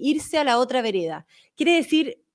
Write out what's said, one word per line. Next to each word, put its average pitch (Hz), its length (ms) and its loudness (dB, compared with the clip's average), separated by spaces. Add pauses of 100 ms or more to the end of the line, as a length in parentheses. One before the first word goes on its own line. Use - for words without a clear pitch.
irse 302 340 -2
a 294 60 2
la 247 140 2
otra 254 240 0
vereda? 175 440 -4 (300)
¿Quiere 339 200 2
decir 311 440 0 (160)